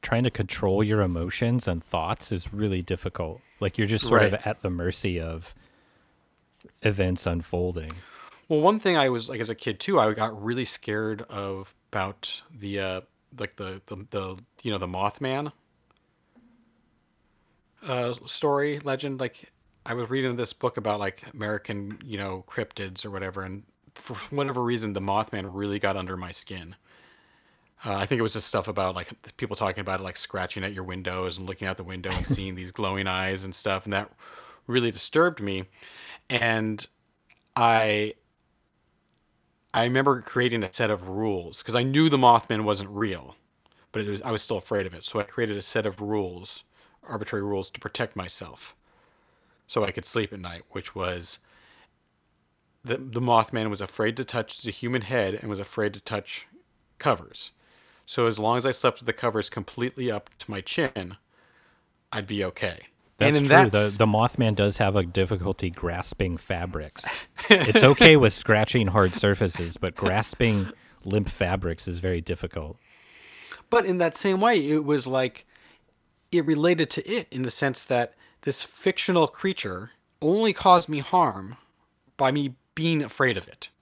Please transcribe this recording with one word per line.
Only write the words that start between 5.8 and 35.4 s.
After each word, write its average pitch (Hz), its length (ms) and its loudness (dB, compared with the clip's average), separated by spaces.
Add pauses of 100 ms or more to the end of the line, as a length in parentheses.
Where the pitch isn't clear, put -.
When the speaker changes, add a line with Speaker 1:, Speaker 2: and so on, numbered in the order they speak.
Speaker 1:
events 92 420 2
unfolding. 85 680 -4 (580)
Speaker 2:
Well, 156 100 2
one 196 200 4
thing 185 180 2
I 139 120 4
was, 117 200 -4
like, 127 100 -8
as 110 100 -4
a 113 60 -4
kid - 240 -6
too, 196 200 2
I 107 140 4
got 107 300 -4
really 120 220 -2
scared 107 580 -4
of, 98 500 -8 (180)
about 98 500 -6 (120)
the, 101 260 -8
uh, 92 220 -4 (380)
like, - 160 -8
the, 95 300 -12
the, 101 240 -14
the, 95 280 -6 (260)
you 117 80 -4
know, 104 60 -2
the 92 100 -4
Mothman, 131 640 -4 (2250)
uh, 123 260 -2 (120)
story, 143 540 0
legend. 139 400 -6
Like, - 320 -8 (340)
I 117 80 -6
was 120 160 -6
reading 131 260 0
this 120 180 -4
book - 240 -4
about, 104 220 0
like, 98 240 -6 (100)
American, 104 680 -6
you 110 140 -10
know, 95 300 -8
cryptids 98 580 -8
or 104 60 -10
whatever, 95 320 -8
and 98 200 -10 (320)
for - 200 -12 (200)
whatever 139 280 0
reason, 113 300 -2
the 95 80 -4
Mothman 98 520 -2
really 101 260 -4
got 98 180 0
under 92 200 -6
my 90 140 -10
skin. 90 440 -10 (1080)
Uh, 104 120 -2
I 98 100 -2
think 123 140 0
it 113 40 2
was 107 100 0
just 107 140 -6
stuff 98 200 -2
about, 92 280 -2
like, 90 140 -8
th-, - 280 -20
people 104 180 -6
talking 98 260 -2
about 95 180 -4
it, 95 40 -8
like, 92 140 -8
scratching 92 460 -6
at 101 100 -6
your 95 100 -10
windows 92 540 -6
and 92 100 -10
looking 95 200 -8
out 92 100 -4
the 95 60 -12
window 92 280 -8
and 92 160 -4
Speaker 1:
<laughs> - 0 -
Speaker 2:
seeing 95 280 -4
these 90 160 -12
glowing 98 360 -4
eyes 95 360 -4
and 95 120 -6
stuff, 95 300 -2
and 104 80 -4
that 98 180 -2 (560)
really 120 240 2
disturbed 156 500 2